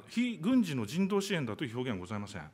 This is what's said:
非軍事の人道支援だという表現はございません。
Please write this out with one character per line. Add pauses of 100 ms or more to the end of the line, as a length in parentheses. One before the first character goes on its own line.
非
軍
事
の
人
道
支
援
だ
と
い
う
表
現
は
ご
ざ
い
ま
せ
ん。 (100)